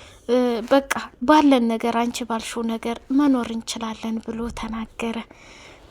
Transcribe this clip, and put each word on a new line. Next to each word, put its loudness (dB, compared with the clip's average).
እ፣ 2
በቃ 2
ባለን 6
ነገር፣ 0
አንቺ -2
ባልሽው -6
ነገር -4
መኖር 4
እንችላለን» -6
ብሎ -8
ተናገረ። -8